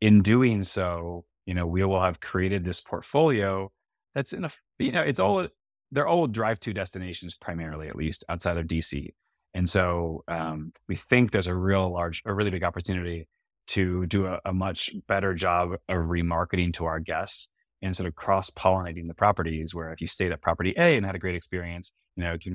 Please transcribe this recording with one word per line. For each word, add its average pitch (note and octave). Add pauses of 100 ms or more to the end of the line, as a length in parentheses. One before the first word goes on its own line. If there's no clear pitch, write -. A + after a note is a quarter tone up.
In G#2+
doing A2+
so, F2 (180)
you F#2
know, F2
we F#2
will F#2+
have F#2
created F#2+
this F2+
portfolio G2+ (440)
that's C#3
in F#3
a, D3 (280)
you B2+
know, D#3
it's D3
all, G2 (460)
they're C#3
all E3+
drive-to A2
destinations F#2
primarily, D#2+
at -
least D2+
outside F2
of E2
D D#2+
C. - (380)
And F2+
so, E2+
um, D#2+ (160)
we G2
think B2
there's F#2
a F2+
real F#2
large, E2+
a A2
really G2+
big F2+
opportunity F2 (380)
to F#2
do G2
a, F2+
a F#2+
much F#2 (140)
better G2
job F2 (160)
of F#2
remarketing F2
to E2+
our D#2+
guests E2 (320)
and F#2
sort F#2
of E2+
cross-pollinating F#2
the E2+
properties, E2
where D#2+
if D#2+
you E2+
stayed F2+
at D#2+
property F2
A E3
and G2+
had F#2+
a F#2
great F2+
experience, F2 (220)
you F2
know, E2+
it E2
can F2+